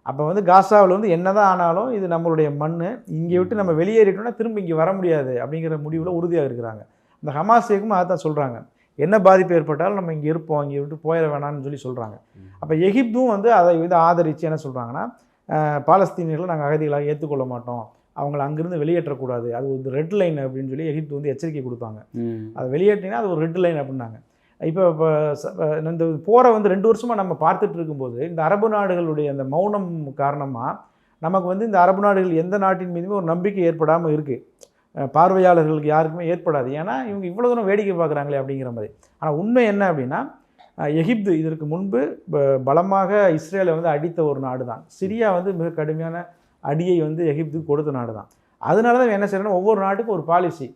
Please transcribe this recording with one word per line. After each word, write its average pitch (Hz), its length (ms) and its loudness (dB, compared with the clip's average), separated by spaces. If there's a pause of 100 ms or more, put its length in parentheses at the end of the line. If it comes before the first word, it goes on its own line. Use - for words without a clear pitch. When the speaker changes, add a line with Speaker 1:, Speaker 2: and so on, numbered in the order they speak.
Speaker 1:
அப்ப 135 240 -4
வந்து 190 160 0
காசாவுல 190 460 8
வந்து 196 220 2
என்னதான் 190 420 4
ஆனாலும் 185 400 0
இது 196 160 -4
நம்மளுடைய 165 480 0
மண்ணு, 170 520 -4
இங்க 170 300 -2
விட்டு 185 180 0
நம்ம 190 160 0
Speaker 2:
ம். 156 80 2
Speaker 1:
வெளியேறிட்டோம்னா 214 560 4
திரும்ப 220 240 -4
இங்க 165 160 -4
வர 165 180 2
முடியாது 143 520 0
அப்படிங்கிற 160 360 -4
முடிவுல 160 240 -6
உறுதியாக 170 420 0
இருக்கிறாங்க. 117 340 -8 (420)
இந்த 147 160 -6
ஹமாஸ் 220 300 4
இயக்கமும் 208 280 0
அதான் 180 260 0
சொல்றாங்க. 147 340 -2 (380)
என்ன 190 240 2
பாதிப்பு 185 360 6
ஏற்பட்டாலும் 156 400 0
நம்ம 170 180 -6
இங்க 147 140 -4
இருப்போம், 156 420 -2
இங்க 143 100 -4
விட்டு 147 160 -8
போயிட 160 320 0
வேணாம்னு 143 480 -6
சொல்லி 135 80 -14
சொல்றாங்க. 120 300 -8 (220)
Speaker 2:
ம். 95 240 -20
Speaker 1:
அப்ப 156 160 -2
எகிப்தும் 226 520 2
வந்து 214 260 4
அதை 175 240 6
வந்து 175 180 0
ஆதரிச்சு 165 480 2
என்ன 156 200 -2
சொல்றாங்கன்னா, 127 400 -8 (460)
அஹ், 151 340 0
பாலஸ்தீனியர்களை 170 640 2
நாங்க 160 180 -4
அகதிகளாக 147 420 0
ஏத்துக்கொள்ள 147 400 -4
மாட்டோம், 120 440 -10 (260)
அவங்கள 143 220 -4
அங்கிருந்து 156 400 -4
வெளியேற்றக்கூடாது, 135 720 -2
அது 135 220 -4
ஒரு 131 180 -6
ரெட் 156 220 -4
லைன் 175 240 0
அப்படின்னு 135 300 -6
சொல்லி 139 180 -8
எகிப்து 151 280 -6
வந்து 143 160 -4
எச்சரிக்கை 143 340 -6
கொடுத்தாங்க. 117 360 -10 (120)
Speaker 2:
ம். 113 420 -8
Speaker 1:
அதை 127 160 -8
வெளியேற்றினா 190 420 0
அது 226 180 -4
ஒரு 160 100 -2
ரெட் 165 180 -2
லைன் 170 200 2
அப்படின்னாங்க. 131 400 -8 (440)
இப்ப, 170 280 2
இப்ப 160 200 2 (340)
ச-, - 180 -8
அஹ், 156 280 -2
இந்த 165 160 -2 (200)
போரை 240 260 8
வந்து 208 180 2
ரெண்டு 196 180 2
வருஷமா 233 280 2
நம்ம 185 260 -4
பார்த்துட்டு 175 320 0
இருக்கும்போது, 143 560 -6
இந்த 165 140 -4
அரபு 208 260 2
நாடுகளுடைய 175 600 0
அந்த 139 140 -6
மௌனம் 170 680 -4
காரணமா 139 720 -4 (360)
நமக்கு 180 260 -2
வந்து 196 180 -2
இந்த 196 140 2
அரபு 185 220 6
நாடுகள் 190 300 2
எந்த 180 260 0
நாட்டின் 185 340 0
மீதுமே 175 220 -6
ஒரு 190 120 -2
நம்பிக்கை 180 380 -2
ஏற்படாம 165 440 2
இருக்கு. 151 300 -2 (580)
அஹ், 139 120 -6
பார்வையாளர்களுக்கு 165 800 4
யாருக்குமே 160 460 0
ஏற்படாது. 151 360 -2
ஏன்னா 220 380 -6
இவங்க 202 180 -8
இவ்வளவு 233 280 0
தூரம் 233 120 -2
வேடிக்கை 196 300 0
பார்க்குறாங்களே 143 440 -2
அப்படிங்கிற 135 340 -6
மாதிரி. 107 200 -10 (260)
ஆனா 147 140 -2
உண்மை 226 320 2
என்ன 202 260 2
அப்படின்னா, 143 280 -2 (580)
அஹ், 151 180 -2
எகிப்து 190 440 0
இதற்கு 160 260 -4
முன்பு 196 560 -4 (100)
ப-, 139 320 2
பலமாக 190 640 2
இஸ்ரேலை 170 440 0
வந்து 165 140 -2
அடித்த 160 360 -2
ஒரு 139 160 0
நாடு 127 260 -6
தான். 117 220 -10
சிரியா 208 460 -2
வந்து 185 200 -2
மிக 165 160 -4
கடுமையான 160 560 -6 (340)
அடியை 165 420 0
வந்து 156 240 -2
எகிப்துக்கு 156 400 -2
கொடுத்த 147 260 0
நாடு 120 220 -6
தான். 104 140 -14 (300)
அதனால 226 400 2
தான் 254 100 4
இவன் 202 140 0
என்ன 202 40 0
செய்யறான்னா, 202 300 -2
ஒவ்வொரு 196 260 2
நாட்டுக்கும் 196 340 -2
ஒரு 156 80 -4
பாலிசி. 165 520 0